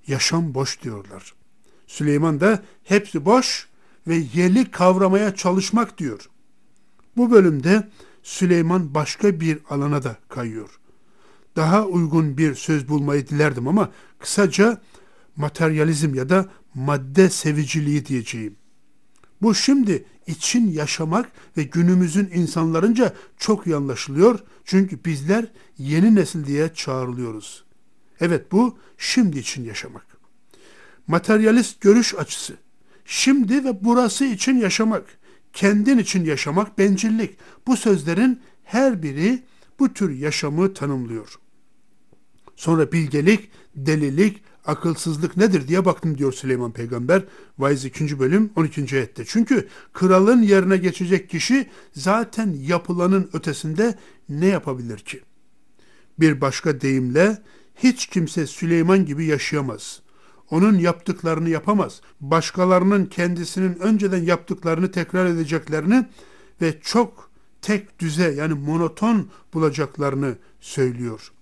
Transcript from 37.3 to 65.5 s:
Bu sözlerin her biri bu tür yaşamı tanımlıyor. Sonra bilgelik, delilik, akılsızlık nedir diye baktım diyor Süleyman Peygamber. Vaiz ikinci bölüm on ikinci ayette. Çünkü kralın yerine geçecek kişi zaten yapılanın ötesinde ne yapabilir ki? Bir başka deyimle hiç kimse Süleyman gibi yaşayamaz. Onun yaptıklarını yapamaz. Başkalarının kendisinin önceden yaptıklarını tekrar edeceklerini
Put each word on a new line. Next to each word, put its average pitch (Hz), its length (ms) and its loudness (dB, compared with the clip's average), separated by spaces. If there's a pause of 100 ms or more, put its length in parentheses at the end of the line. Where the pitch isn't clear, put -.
Bu 247 100 2
sözlerin 196 640 2 (220)
her 240 400 0
biri 160 400 -2 (360)
bu 262 140 2
tür 196 160 -2
yaşamı 151 640 -2
tanımlıyor. 123 680 -8 (1160)
Sonra 160 360 0
bilgelik, 160 600 0 (240)
delilik, 156 680 0 (220)
akılsızlık 160 720 -4
nedir 185 300 2
diye 175 180 0
baktım 165 320 -2
diyor 135 160 -2
Süleyman 123 380 -4
Peygamber. 120 520 -2 (340)
Vaiz 135 280 -2
ikinci 143 340 -6
bölüm 190 360 2
on 160 100 0
ikinci 135 300 -6
ayette. 120 300 -6
Çünkü 226 420 0 (260)
kralın 190 480 4
yerine 190 360 4
geçecek 185 520 -2
kişi 240 400 -2 (240)
zaten 208 600 -2
yapılanın 175 800 -2
ötesinde 165 640 -4 (320)
ne 151 160 -2
yapabilir 131 520 -2
ki? - 240 -16 (960)
Bir 151 220 4
başka 139 400 -4
deyimle 135 600 0 (320)
hiç 247 320 0
kimse 165 400 -4
Süleyman 170 580 2
gibi 147 200 -6
yaşayamaz. 143 760 -4 (480)
Onun 190 280 4
yaptıklarını 170 720 -2
yapamaz. 160 520 -2 (200)
Başkalarının 180 840 2
kendisinin 175 720 -4
önceden 190 480 0
yaptıklarını 170 680 -2
tekrar 180 340 -2
edeceklerini 165 800 0 (540)